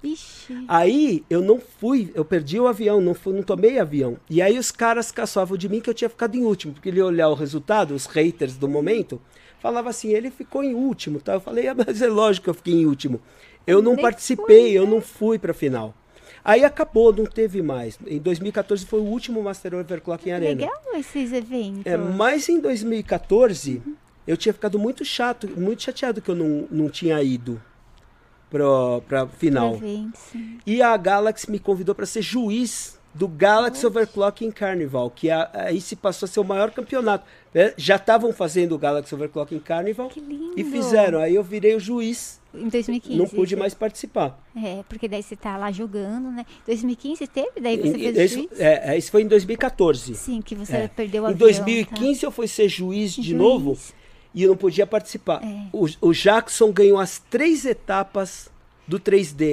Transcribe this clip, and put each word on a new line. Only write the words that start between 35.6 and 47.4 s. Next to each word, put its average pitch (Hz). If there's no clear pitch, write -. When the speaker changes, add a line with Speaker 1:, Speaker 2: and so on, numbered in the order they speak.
Speaker 2:
se 190
passou 190
a -
ser -
o 196
maior 196
campeonato. 233
É, 190
já 180
tavam 226
fazendo 175
o 151
Galaxy 143
Overclock 147
em 151
Carnival 202
Speaker 1:
Que 302
lindo. 294
Speaker 2:
e 311
fizeram. 214
Aí 165
eu 208
virei 208
o 220
juiz. 226
Speaker 1:
Em 226
dois 240
mil 240
e 240
quinze, -
Speaker 2:
Não 180
pude 185
Speaker 1:
você 196
Speaker 2:
mais 196
participar. 185
Speaker 1:
É, 202
porque 220
daí 208
você 208
tá 202
lá 202
jogando, 214
né? 240
Dois 226
mil 247
e -
quinze 285
teve? 320